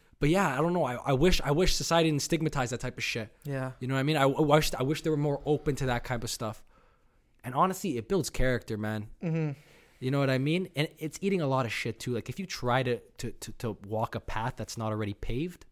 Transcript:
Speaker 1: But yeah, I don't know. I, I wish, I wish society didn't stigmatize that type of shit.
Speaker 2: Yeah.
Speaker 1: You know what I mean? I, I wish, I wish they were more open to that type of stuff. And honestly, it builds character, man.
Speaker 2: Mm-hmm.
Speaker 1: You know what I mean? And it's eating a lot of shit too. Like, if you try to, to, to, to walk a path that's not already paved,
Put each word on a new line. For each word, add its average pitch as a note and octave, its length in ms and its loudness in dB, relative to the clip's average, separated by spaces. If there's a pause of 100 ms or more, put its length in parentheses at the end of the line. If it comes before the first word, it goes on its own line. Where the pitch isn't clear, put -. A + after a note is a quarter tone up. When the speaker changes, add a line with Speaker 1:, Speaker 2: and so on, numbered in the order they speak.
(200)
Speaker 1:
But C#3 100 2
yeah, F3 260 2
I C#3 60 0
don't E3+ 100 2
know. F3 120 2
I, B2 100 -2
I C3 200 -2
wish, E3 300 6
I C#3 60 0
wish E3+ 240 4
society E3 340 2
didn't D3 140 0
stigmatize D3 480 0
that B2 100 -6
type B2+ 180 -8
of A#2 60 -6
shit. A2+ 260 -6 (120)
Speaker 2:
Yeah. C3 380 -6
Speaker 1:
You B2 80 -6
know C3+ 60 0
what C3+ 60 2
I C3+ 40 2
mean? D#3 120 2
I, C#3 60 4
I C#3 40 6
wish, D3+ 520 4
I - 60 0
wish D3 180 0
they D#3+ 80 0
were D#3 60 2
more C#3+ 280 0
open D3 320 0
to C3+ 100 -2
that A#2+ 180 0
type A#2+ 180 -2
of A#2 80 -6
stuff. A2 320 -6 (800)
And B2+ 100 -8
honestly, E3+ 440 2
it A2 100 -6
builds - 220 0
character, B2 460 2
man. G#2+ 320 -4 (160)
Speaker 2:
Mm-hmm. D#3+ 260 0 (500)
Speaker 1:
You C3 120 -2
know C#3+ 80 2
what C#3 100 2
I C3 80 2
mean? D#3+ 380 0
And D3+ 120 0 (100)
it's D3+ 240 -8
eating G3 180 2
a D3+ 80 0
lot C3 180 0
of G#2+ 60 -4
shit - 280 -4
too. B2 140 -4
Like, A2+ 140 -4
if - 120 -6
you F#3+ 60 -8
try B2 380 0
to, A#2+ 140 0 (200)
to, A#2+ 140 -6
to, - 260 -12
to A2 180 -4 (100)
walk A2 300 -4
a G#2 40 -4
path A2+ 360 -4
that's - 220 -8
not A2 140 -2
already G#2+ 220 -4
paved, D#3 580 -6